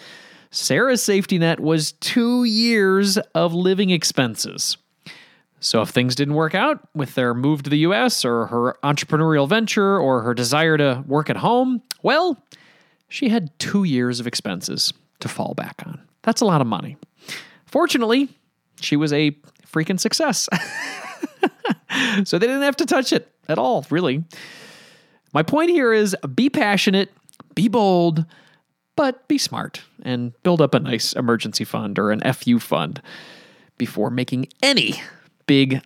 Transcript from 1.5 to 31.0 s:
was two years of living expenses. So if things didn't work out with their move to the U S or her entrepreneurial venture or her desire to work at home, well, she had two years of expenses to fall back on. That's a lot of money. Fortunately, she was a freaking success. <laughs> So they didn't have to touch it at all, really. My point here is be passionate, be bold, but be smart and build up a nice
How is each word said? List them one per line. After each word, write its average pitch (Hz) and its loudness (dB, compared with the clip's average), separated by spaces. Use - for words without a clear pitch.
was 151 0
two 247 0
years 208 2
of 170 0
living 185 2
expenses. 120 -2
So - 0
if 101 -2
things 127 0
didn't 143 0
work 156 0
out 285 0
with 143 -6
their 123 2
move 139 0
to 139 -6
the 147 2
U 165 2
S 240 0
or 117 0
her 120 -2
entrepreneurial 147 2
venture 196 2
or 131 2
her 120 0
desire 147 2
to 135 2
work 147 0
at 139 0
home, 247 0
well, 311 0
she - -4
had 208 0
two 202 0
years 123 0
of 117 -6
expenses - -6
to - -6
fall - -8
back - -10
on. - -14
That's 226 0
a 247 4
lot 170 4
of 123 0
money. 110 -6
Fortunately, 262 0
she - -2
was 147 0
a 147 2
freaking 160 -2
success. 226 0
<laughs> - 0
So 170 -2
they 202 2
didn't 269 0
have 285 0
to 330 2
touch 294 0
it - -2
at 160 -2
all, 226 0
really. 151 0
My 151 2
point 320 0
here 262 4
is 208 2
be 247 2
passionate, 202 0
be 208 0
bold, 175 2
but 262 -2
be 294 2
smart - -6
and 120 -4
build 175 4
up 135 4
a 127 4
nice 127 -2